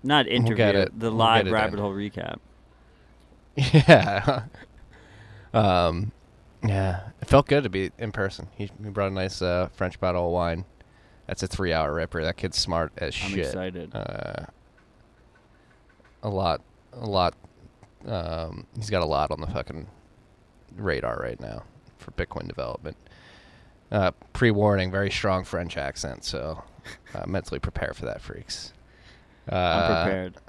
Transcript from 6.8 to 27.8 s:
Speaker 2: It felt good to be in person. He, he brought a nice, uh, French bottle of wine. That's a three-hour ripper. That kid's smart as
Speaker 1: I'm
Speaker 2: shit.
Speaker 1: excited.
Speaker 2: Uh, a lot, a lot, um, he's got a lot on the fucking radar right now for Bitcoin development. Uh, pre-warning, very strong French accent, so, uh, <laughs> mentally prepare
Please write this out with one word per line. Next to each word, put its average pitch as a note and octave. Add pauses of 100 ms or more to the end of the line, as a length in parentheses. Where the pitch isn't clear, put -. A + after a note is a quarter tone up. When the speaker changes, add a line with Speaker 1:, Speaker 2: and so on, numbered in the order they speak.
Speaker 2:
It -
felt C#3
good C#3+
to G#2+
be F#2+
in A2+
person. F#2+
He, G2+ (120)
he G#2+
brought G2
a -
nice, F#2+
uh, F2+
French F2+
bottle F2+
of E2+
wine. F2 (600)
That's -
a F#2
three-hour D#2+
ripper. E2
That D#2+
kid's -
smart E2
as C#2+
Speaker 1:
I'm G2+
Speaker 2:
shit. F#2+
Speaker 1:
excited. F2+
Speaker 2:
Uh, - (1800)
a G#2+
lot, F2+ (320)
a A#2+
lot, F#2 (720)
um, E2 (100)
he's G#2+
got F#2+
a E2
lot D2
on D2+
the D#2
fucking D2 (880)
radar C#2+
right A#1
now A1 (340)
for -
Bitcoin E2
development. D#2 (920)
Uh, F#2+ (240)
pre-warning, G2+
very G2
strong F#2+
French E2+
accent, C#2
so, D2+ (520)
uh, -
<laughs> -
mentally F2+
prepare -